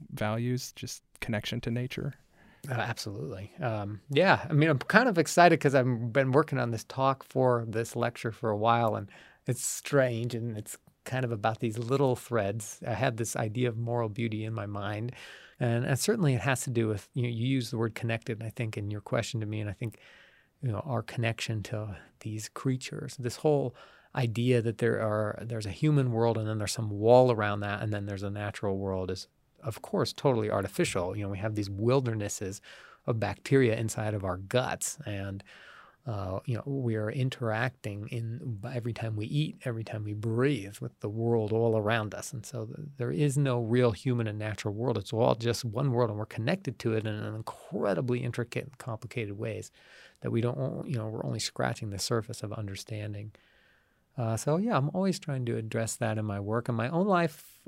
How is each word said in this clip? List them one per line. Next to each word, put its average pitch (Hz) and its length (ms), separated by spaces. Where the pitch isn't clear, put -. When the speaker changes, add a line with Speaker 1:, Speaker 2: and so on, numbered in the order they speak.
Speaker 1:
values, 120 640
just - 260
connection 117 420
to 117 100
nature? 127 420
Speaker 2:
Uh, 127 40
absolutely. 107 760
Um, 104 400
yeah. 151 380
I - 40
mean, 151 180
I'm 135 80
kind 240 300
of 180 100
excited 165 400
'cause 139 160
I've 123 380
been 135 180
working 143 300
on 120 100
this 113 140
talk 131 400
for 123 420
this 113 300
lecture 117 340
for 110 200
a 104 60
while, 113 380
and 101 160
it's 123 160
strange, 120 680
and 117 240
it's - 200
kind 131 200
of 117 80
about 110 260
these 113 200
little 127 360
threads. 107 720
I 117 80
had 120 220
this 113 180
idea 117 340
of 113 80
moral 117 320
beauty 107 360
in 113 100
my 107 120
mind, 104 500
and, 120 260
and 135 140
certainly 190 360
it 104 80
has 131 200
to 135 80
do 117 160
with, 107 260
you 127 120
know, 120 40
you 117 160
use 131 280
the 117 60
word 113 180
connected, 113 440
I 110 100
think, 110 280
in 101 140
your 104 80
question 117 400
to 107 60
me, 107 120
and 104 100
I 101 40
think, - 260
you 127 80
know, 104 160
our 117 160
connection 113 640
to 107 320
these 107 280
creatures, - 720
this 120 160
whole 143 400
idea 120 480
that 113 160
there 113 220
are, 107 420
there's 113 240
a 98 40
human 139 420
world 113 260
and 110 80
then 110 120
there's 104 120
some 110 200
wall 120 420
around 104 260
that, 101 240
and 107 100
then 101 140
there's 98 160
a 101 80
natural 101 480
world 95 320
is, 92 160
of - 180
course, 151 300
totally 113 380
artificial. 98 640
You 101 80
know, 98 60
we 98 80
have 107 180
these 101 140
wildernesses 107 880
of 120 120
bacteria 113 580
inside 110 380
of 98 100
our 90 120
guts, 110 680
and, 98 380
uh, 98 400
you 120 100
know, - 100
we 127 300
are 107 140
interacting 117 1000
in, 117 520
every 120 200
time 110 220
we 107 120
eat, 147 380
every 113 200
time 107 180
we 104 120
breathe 113 640
with - 200
the 107 100
world 113 440
all 113 240
around 107 360
us. - 200
And 117 120
so 113 220
th-, - 300
there 123 160
is 147 260
no 131 220
real 117 320
human 120 340
and 104 100
natural 107 380
world. 113 240
It's - 140
all 120 240
just 117 280
one 123 280
world, 117 180
and 104 80
we're 107 80
connected 139 540
to 113 140
it 107 120
in 107 80
an 107 200
incredibly 151 880
intricate 120 440
and - 140
complicated 110 600
ways 110 320
that 117 100
we 117 80
don't, 131 480
you 135 80
know, 110 100
we're 110 180
only 120 160
scratching 120 500
the 98 100
surface 117 420
of 104 100
understanding. 104 800
Uh, 113 180
so 147 200
yeah, 208 200
I'm 139 140
always 185 280
trying 131 280
to 117 100
address 113 400
that 110 220
in 107 60
my 101 140
work. 107 300
In 120 60
my 113 140
own 170 180
life, 175 600